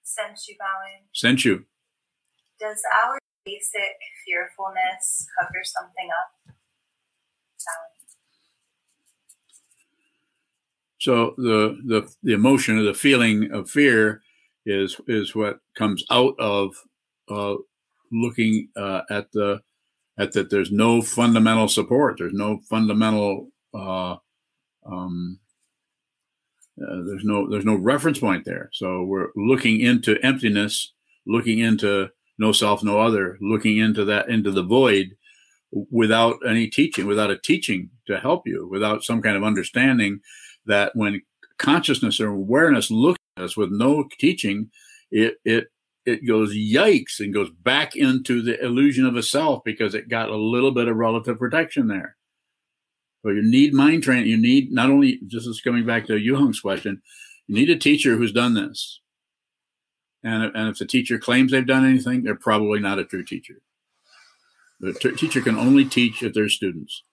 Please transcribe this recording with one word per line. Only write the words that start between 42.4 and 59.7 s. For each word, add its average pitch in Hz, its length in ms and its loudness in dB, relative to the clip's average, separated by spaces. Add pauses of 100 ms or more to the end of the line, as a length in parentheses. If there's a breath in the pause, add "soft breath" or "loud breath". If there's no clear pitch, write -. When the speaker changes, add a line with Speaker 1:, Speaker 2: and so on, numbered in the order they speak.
Speaker 2:
looks 131 280 2 (180)
at 90 80 -10
us - 120 -8
with 101 140 0
no 139 340 2 (140)
teaching, 110 520 -2 (400 soft breath)
it, 110 340 2
it, 113 240 0 (380)
it 117 200 -2
goes, 110 280 2
"Yikes," 127 640 2
and 104 160 -6
goes 98 160 -2
back 131 440 -2
into 127 480 0
the 117 220 -2
illusion 131 400 2
of 120 120 2
a 113 60 -2
self 147 420 0
because 107 300 -4
it 110 140 -8
got 113 220 -4
a 110 60 -6
little 120 340 2
bit 120 180 0
of 113 80 0
relative 113 420 -2
protection 165 500 -2
there. 95 280 -6 (1040)
So 107 80 -2
you 104 120 0
need 135 320 6
mind 151 280 4
training. 123 260 2
You 113 100 2
need 127 340 4
not 127 180 2
only, 135 360 4
this 117 200 -10
is 113 140 -10
coming 120 240 0
back 113 220 -2
to 110 120 0
Yu 120 180 0
Hong's 135 240 2
question, 95 420 -6 (440 loud breath)
you 104 80 -6
need 131 140 4
a 165 80 4
teacher 143 400 2
who's 113 160 0
done 120 220 2
this. 98 460 -6 (1200)